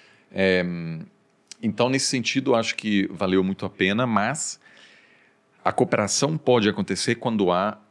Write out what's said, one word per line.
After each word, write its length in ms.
É... 320
então, 260
nesse 180
sentido, 460
eu 20
acho 220
que 340
valeu 320
muito 240
a 40
pena, 360
mas 540
a 80
cooperação 640
pode 320
acontecer 480
quando 340
há, 280